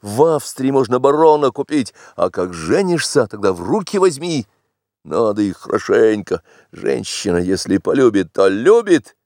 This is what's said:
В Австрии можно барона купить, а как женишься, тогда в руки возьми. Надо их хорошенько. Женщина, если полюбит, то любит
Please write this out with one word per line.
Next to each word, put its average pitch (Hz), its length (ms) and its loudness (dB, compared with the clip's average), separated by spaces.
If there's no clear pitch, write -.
В 104 220 0
Австрии 139 480 0
можно 127 280 0
барона 147 520 4
купить, 139 440 -6
а 90 140 -2
как 90 240 -6
женишься, 147 720 0
тогда 101 260 -2
в 87 100 -6
руки 175 360 -4
возьми. 160 480 0
Надо 104 380 -2
их 95 160 -4
хорошенько. 104 840 0
Женщина, - 640 -4
если 92 420 0
полюбит, 104 540 2
то - 160 2
любит 175 760 2